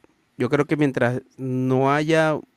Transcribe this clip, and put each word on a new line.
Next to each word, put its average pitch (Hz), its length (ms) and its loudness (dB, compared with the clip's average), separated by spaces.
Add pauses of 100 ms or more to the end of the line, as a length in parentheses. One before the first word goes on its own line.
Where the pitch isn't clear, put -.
(380)
yo 127 120 -2
creo 147 160 2
que 156 120 -2
mientras 127 440 0 (160)
no 131 540 0
haya 156 480 0 (180)